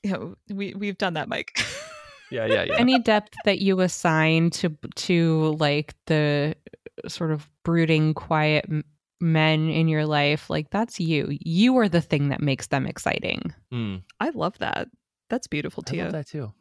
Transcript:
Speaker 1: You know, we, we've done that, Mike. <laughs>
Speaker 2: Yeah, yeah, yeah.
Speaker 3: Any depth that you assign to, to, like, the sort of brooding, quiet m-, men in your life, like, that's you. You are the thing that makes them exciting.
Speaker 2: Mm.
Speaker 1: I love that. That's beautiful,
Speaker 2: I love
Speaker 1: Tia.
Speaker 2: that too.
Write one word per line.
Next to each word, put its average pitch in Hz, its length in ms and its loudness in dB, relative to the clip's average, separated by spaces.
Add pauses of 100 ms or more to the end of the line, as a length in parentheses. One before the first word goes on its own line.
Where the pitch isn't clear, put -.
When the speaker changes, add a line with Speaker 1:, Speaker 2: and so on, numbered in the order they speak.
Speaker 1:
You 202 100 -4
know, 165 240 -6 (140)
we, 196 240 -8
we've 196 240 -6
done 185 160 -2
that, 156 160 -6
Mike. - 360 -6
<laughs> - 40 -12 (640)
Speaker 2:
Yeah, 117 160 -4
yeah, - 160 2
yeah. - 160 -2
Speaker 3:
Any 254 200 6
depth 214 340 2 (120)
that 196 160 2
you 190 200 2
assign 160 680 2
to, 160 260 -2 (200)
to, 160 640 2
like, 147 340 0 (140)
the 151 480 2 (520)
sort 165 240 -6
of 151 160 -6 (160)
brooding, 160 520 4
quiet 151 520 0
m-, 151 160 -4 (380)
men 156 480 4
in 160 180 2
your 151 200 2
life, 147 420 0
like, 156 220 -4
that's 220 280 -4
you. 160 300 0
You 175 480 2
are 220 100 4
the 170 140 4
thing 143 280 0
that 131 120 -2
makes 139 260 0
them 135 200 0
exciting. - 680 -4 (180)
Speaker 2:
Mm. 104 300 -4 (180)
Speaker 1:
I 269 120 0
love 196 260 -4
that. - 300 -4 (420)
That's - 160 -4
beautiful, 147 420 -6
Speaker 2:
I - 100 -8
love 170 100 -4
Speaker 1:
Tia. 165 60 -6
Speaker 2:
that 151 140 -8
too. 127 340 -8